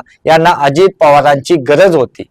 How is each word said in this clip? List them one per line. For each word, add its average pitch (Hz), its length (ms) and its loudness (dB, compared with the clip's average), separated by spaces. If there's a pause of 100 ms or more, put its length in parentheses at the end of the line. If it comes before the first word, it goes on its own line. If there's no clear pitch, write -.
(260)
यांना 160 240 2
अजित 147 380 0 (120)
पवारांची 143 560 0
गरज 151 400 0
होती 127 360 -6